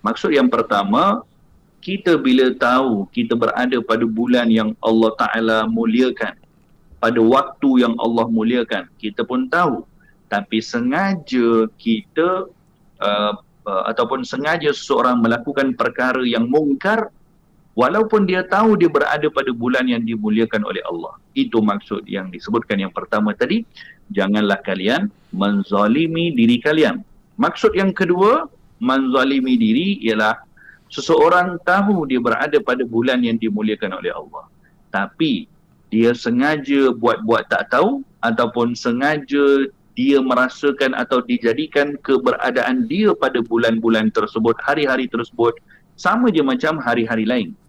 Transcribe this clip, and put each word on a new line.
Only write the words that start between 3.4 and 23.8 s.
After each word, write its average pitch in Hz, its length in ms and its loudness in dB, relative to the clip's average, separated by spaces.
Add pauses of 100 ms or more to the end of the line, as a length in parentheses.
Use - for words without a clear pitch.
pada 113 240 -2
bulan 117 480 0
yang 110 320 0
Allah 113 320 2
Ta'ala 113 440 0 (120)
muliakan, 113 640 0 (640)
pada 117 240 0
waktu 131 640 2
yang 113 120 0
Allah 117 280 -2
muliakan, 113 720 -2
kita 107 240 -8
pun 127 240 -4
tahu. 170 400 -2 (400)
Tapi 104 320 -4
sengaja 123 1200 0
kita, 165 720 -2 (480)
uh, 104 340 0 (300)
uh, 95 240 -4
ataupun 120 400 -2
sengaja 147 480 -2
seseorang 123 480 0
melakukan 123 560 -2
perkara 127 480 -2
yang 117 240 0
mungkar, 156 640 0 (600)
walaupun 196 520 2
dia 185 160 0
tahu 208 320 2
dia 170 160 4
berada 151 400 0
pada 135 200 -2
bulan 123 360 0
yang 120 160 0
dimuliakan 110 640 -2
oleh 95 160 -6
Allah. 85 320 -8 (180)
Itu 120 300 0
maksud 101 440 -4
yang 98 220 -8
disebutkan 104 500 -4
yang 95 120 -4
pertama 104 420 -2
tadi, 170 300 -2 (480)